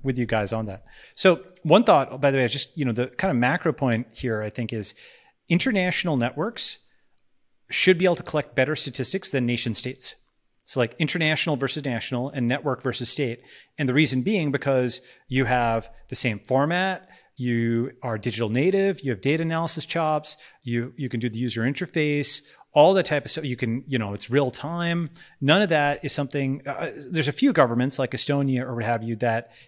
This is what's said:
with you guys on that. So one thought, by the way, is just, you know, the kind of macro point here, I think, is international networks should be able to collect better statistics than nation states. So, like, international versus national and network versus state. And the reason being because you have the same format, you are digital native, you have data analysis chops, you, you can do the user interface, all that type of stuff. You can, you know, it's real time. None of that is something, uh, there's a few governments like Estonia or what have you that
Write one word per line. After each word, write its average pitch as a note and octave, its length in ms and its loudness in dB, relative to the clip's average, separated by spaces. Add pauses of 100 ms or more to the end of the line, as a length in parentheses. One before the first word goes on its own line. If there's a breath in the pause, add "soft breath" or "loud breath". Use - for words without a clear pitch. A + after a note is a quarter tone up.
with C3+ 120 -2
you B2 100 0
guys G#2+ 260 -2
on A2 140 -4
that. F#2+ 180 -12 (320 soft breath)
So F3+ 260 4 (220)
one F3 180 6
thought, C3+ 380 4
by C#3 100 4
the C3+ 80 2
way, C3 60 4
is A2+ 80 0
just, - 260 -6
you D3 60 -2
know, B2 80 0
the B2 160 -2
kind F#3+ 240 -2
of C3 40 2
macro C#3 360 2
point B2 400 0
here, A2 300 -4
I G#2+ 80 -6
think, A2+ 220 -6
is G#2+ 220 -6 (540 soft breath)
international F3+ 680 0
networks C#3 640 -4 (880)
should F#3 300 4
be F3+ 60 0
able F3 100 4
to - 80 -8
collect - 320 -4
better C#3 220 2
statistics - 540 -4
than B2+ 140 0
nation A#2 300 -2
states. - 400 -8 (500)
So, - 160 -4
like, A#2 180 0
international D#3 580 0
versus C3+ 280 -2
national B2+ 460 -4
and B2 180 -2
network C3 340 -2
versus A#2+ 280 -2
state. A#2+ 320 -4 (360 soft breath)
And C#3+ 100 0
the B2 60 2
reason C3 280 4
being E3+ 280 0
because C3 500 0 (280 soft breath)
you C3 160 2
have A#2 460 0 (180)
the - 80 -8
same A2 220 -2
format, E3+ 680 0 (280 soft breath)
you A#2 560 0 (100)
are A#2 140 -4
digital G#2+ 320 -4
native, F#3 520 0
you C#3 100 -6
have G#2 100 -4
data D#3 220 0
analysis E3 420 -4
chops, D#3 520 -2 (260 soft breath)
you, A#2 340 -4
you C3+ 120 -6
can A#2 120 -4
do B2 80 0
the A2 100 -8
user A#2 240 -2
interface, D3 800 -2 (300 soft breath)
all D#3+ 220 8
that F#3 120 2
type D3 180 -2
of - 60 -8
stuff. D#3 140 -6
You B2 120 -4
can, A#2+ 300 -4
you C3 120 -2
know, G2+ 160 -4
it's - 160 -8
real C3 200 2
time. E3+ 600 -4 (300 soft breath)
None D3+ 200 4
of G#3 80 2
that D3 360 2
is D#3+ 80 -2
something, C#3 540 -2
uh, C#3 240 -6 (200)
there's D#3+ 180 0
a C#3+ 40 -2
few C4 200 2
governments B2+ 460 4
like C3 140 -2
Estonia C3+ 500 0
or C3 140 -8
what A#2 80 -2
have A2+ 180 0
you A2+ 140 -4
that A#2 360 -2 (160 soft breath)